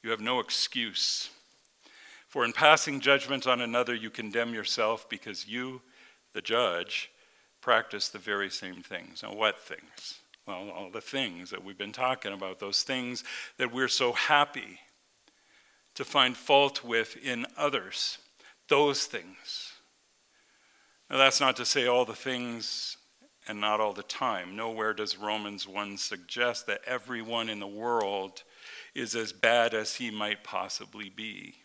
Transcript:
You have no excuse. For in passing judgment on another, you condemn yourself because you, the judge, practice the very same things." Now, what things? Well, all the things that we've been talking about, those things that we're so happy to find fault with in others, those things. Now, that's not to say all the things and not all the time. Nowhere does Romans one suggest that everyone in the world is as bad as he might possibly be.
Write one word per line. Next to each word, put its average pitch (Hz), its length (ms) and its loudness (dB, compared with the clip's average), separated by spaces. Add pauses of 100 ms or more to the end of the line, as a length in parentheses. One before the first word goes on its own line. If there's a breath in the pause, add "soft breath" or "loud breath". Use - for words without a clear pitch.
You 113 100 -4
have 107 100 0
no 120 180 2
excuse. - 920 -2 (960 loud breath)
For 120 180 2
in 117 80 -2
passing 151 480 8
judgment 139 460 4
on 123 120 4
another, 120 360 2
you 110 160 -8
condemn 117 420 -2
yourself 110 560 -2
because 104 380 -10
you, 127 340 -8 (520 loud breath)
the - 100 -6
judge, 107 640 0 (500 soft breath)
practice 113 480 2
the 104 120 -8
very 101 320 -2
same 90 320 -10
things." 87 400 -12
Now, 104 100 -10
what 107 260 2
things? - 600 -14 (260)
Well, 101 240 -8
all 90 220 -12
the 107 100 -8
things 92 480 -6
that 95 140 -10
we've 98 120 -14
been 104 160 -8
talking 127 420 -2
about, 95 260 -8
those 101 240 -2
things 123 400 -4 (340 loud breath)
that 127 140 0
we're 127 160 2
so 120 260 2
happy 135 680 2 (1160 soft breath)
to 139 100 -6
find 127 320 4
fault 139 460 6
with 113 340 0
in 123 300 -4 (100)
others, 135 640 -2 (480 loud breath)
those 143 400 4
things. - 680 -10 (1400 soft breath)
Now, 139 80 0
that's 135 220 8
not 131 160 6
to 123 100 -4
say 123 220 2
all 123 180 6
the 110 100 -8
things 123 840 -6 (500)
and 104 120 -8
not 107 200 2
all 104 140 2
the 98 100 -10
time. 98 520 -4
Nowhere 110 380 -2
does 104 240 -4
Romans 104 500 -4
one 101 300 -6
suggest 117 680 -2
that 101 160 -4
everyone 117 680 -4
in 104 100 -6
the 101 60 -8
world 101 760 -2 (520 loud breath)
is 120 200 -4
as 113 160 -4
bad 117 420 4
as 107 220 -2
he 120 140 -6
might 107 340 -4
possibly 98 680 -6
be. 104 440 -12 (120)